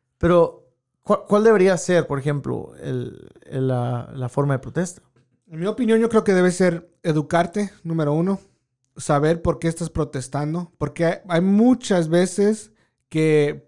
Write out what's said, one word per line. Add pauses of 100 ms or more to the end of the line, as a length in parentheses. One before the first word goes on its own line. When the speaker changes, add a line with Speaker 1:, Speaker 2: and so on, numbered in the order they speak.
(180)
Speaker 1:
Pero, (320)
¿cuál,
cuál
debería
ser,
por
ejemplo,
el, (160)
el,
la,
la
forma
de
protesta? (460)
Speaker 2:
En
mi
opinión,
yo
creo
que
debe
ser (140)
educarte, (120)
número
uno, (560)
saber
por
qué
estás
protestando,
porque
hay, (120)
hay
muchas
veces (380)
que